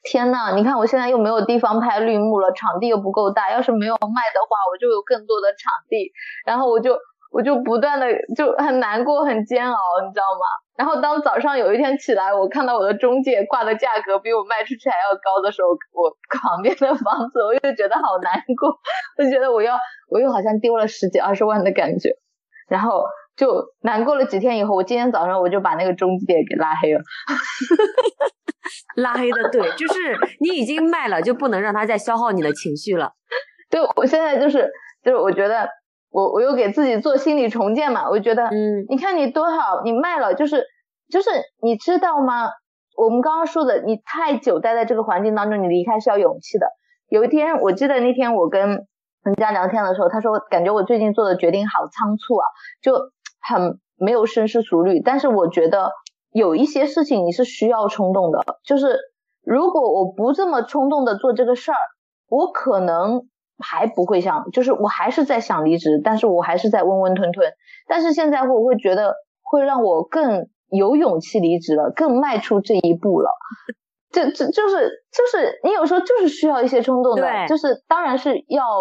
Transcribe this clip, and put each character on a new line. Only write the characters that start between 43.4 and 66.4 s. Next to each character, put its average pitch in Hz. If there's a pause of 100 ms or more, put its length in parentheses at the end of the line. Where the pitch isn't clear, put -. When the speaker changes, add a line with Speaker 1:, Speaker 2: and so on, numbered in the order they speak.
Speaker 1:
说 311
的， 240
你 214
太 311
久 202
待 226
在 233
这 226
个 220
环 202
境 214
当 208
中， 208
你 185
离 175
开 220
是 226
要 208
勇 185
气 -
的。 - (400)
有 214
一 240
天， 302
我 196
记 220
得 269
那 247
天 247
我 170
跟 196 (560)
人 202
家 214
聊 190
天 214
的 185
时 202
候， 175
他 220
说 214 (100)
感 170
觉 202
我 214
最 226
近 208
做 214
的 185
决 170
定 202
好 -
仓 214
促 -
啊， 185 (360)
就 262 (540)
很 180 (160)
没 196
有 226
深 220
思 226
熟 170
虑。 185
但 269
是 285
我 202
觉 165
得 190 (400)
有 190
一 247
些 294
事 302
情 247
你 170
是 247
需 226
要 226
冲 190
动 185
的， 156 (220)
就 285
是 269 (460)
如 311
果 311 (120)
我 185
不 214
这 381
么 285
冲 269
动 285
的 220
做 247
这 247
个 247
事 247
儿， 269 (520)
我 302
可 -
能 185 (360)
还 190
不 185
会 180
想， 175
就 254
是 262
我 202
还 190
是 302
在 262
想 175
离 160
职， 151
但 220
是 220
我 175